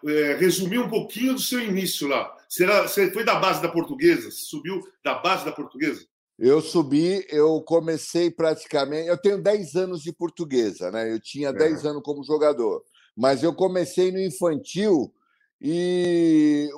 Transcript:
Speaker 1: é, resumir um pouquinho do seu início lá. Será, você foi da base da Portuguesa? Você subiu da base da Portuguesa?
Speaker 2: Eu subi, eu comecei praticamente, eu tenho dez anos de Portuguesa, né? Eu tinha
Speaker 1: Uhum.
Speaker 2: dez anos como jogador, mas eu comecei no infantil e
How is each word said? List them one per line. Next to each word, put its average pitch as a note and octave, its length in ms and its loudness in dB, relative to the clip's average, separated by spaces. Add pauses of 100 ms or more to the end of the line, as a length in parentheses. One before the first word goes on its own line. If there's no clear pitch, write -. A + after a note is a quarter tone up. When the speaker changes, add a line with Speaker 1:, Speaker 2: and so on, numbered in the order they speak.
Speaker 1:
é, D3+ 280 2
resumir F3+ 440 0
um B3 120 -2
pouquinho A3+ 440 -2
do G3+ 60 -4
seu B3 200 -2
início F#3 460 -2
lá. C3 300 -4 (120)
Será, F#3+ 380 2
você G3 240 2
foi A3+ 140 -4
da G3+ 120 2
base E3 260 0
da E3 60 0
Portuguesa? D#3 640 2
Você - 140 -12
subiu E3 360 -8 (220)
da C3+ 120 -2
base E3 300 0
da D3+ 80 -6
Portuguesa? C#3+ 520 -6 (340)
Speaker 2:
Eu C#3 220 4
subi, E3 720 0
eu D#3 320 4
comecei E3 680 0
praticamente, D#3 760 -2
eu F3 80 2
tenho G3+ 260 2
dez F#3+ 320 0
anos F3+ 280 -4
de D#3+ 100 -10
Portuguesa, B2 800 -2
né? A2+ 220 -4
Eu A2 80 -2
tinha C#3+ 300 -6
Speaker 1:
Uhum. B2+ 60 -6
Speaker 2:
dez D#3 300 2
anos D3 160 -6
como C#3+ 220 -8
jogador, C3+ 580 0 (340)
mas C3 260 2
eu D#3+ 120 2
comecei F#3 580 0
no F#3 80 -4
infantil E3+ 920 -2 (500)
e E3 1160 2